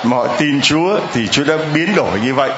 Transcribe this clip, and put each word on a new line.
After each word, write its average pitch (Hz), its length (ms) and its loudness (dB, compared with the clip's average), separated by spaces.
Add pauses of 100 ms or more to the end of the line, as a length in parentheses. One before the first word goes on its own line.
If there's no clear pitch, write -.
mà 123 140 2
họ 120 100 0
tin 147 340 0
Chúa 175 380 2 (140)
thì 113 140 0
Chúa 139 160 0
đã 156 140 2 (160)
biến 175 220 0
đổi 98 240 0
như 127 140 0
vậy. 127 240 0